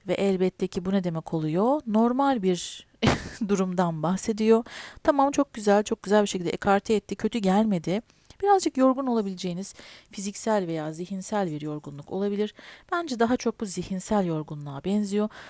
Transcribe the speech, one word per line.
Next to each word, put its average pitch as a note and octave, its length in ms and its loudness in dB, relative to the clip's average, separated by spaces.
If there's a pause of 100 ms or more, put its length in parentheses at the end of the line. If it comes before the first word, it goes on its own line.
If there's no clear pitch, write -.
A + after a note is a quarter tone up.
Ve F3+ 60 0
elbette F#3+ 540 0
ki F3 180 -6
bu F#3+ 60 -2
ne G3 120 2
demek D#3+ 300 -4
oluyor? F3+ 540 0
Normal A#3+ 560 2
bir - 440 -2 (160)
<laughs> - 440 0
durumdan F3+ 560 0
bahsediyor. A3 600 2 (400)
Tamam, C#4 280 4
çok - 220 0
güzel, G#3 300 4
çok - 200 -6
güzel G#3 180 4
bir G3 60 2
şekilde F3 220 -4
ekarte G3+ 440 0
etti. G3+ 220 -2
Kötü A3 240 -2
gelmedi. F#3+ 640 2 (420)
Birazcık F#4+ 340 2
yorgun C4 300 4
olabileceğiniz F#3+ 680 -4 (380)
fiziksel G3+ 560 -2
veya D#3+ 260 -4
zihinsel F#3 580 -4
bir D3+ 100 -6
yorgunluk D3+ 500 -10
olabilir. G3+ 420 -2 (380)
Bence E4 280 -4
daha A#3 180 2
çok - 220 -4
bu A3+ 60 -6
zihinsel F#3 600 -2
yorgunluğa D3+ 580 -6
benziyor. G#3 460 0 (200)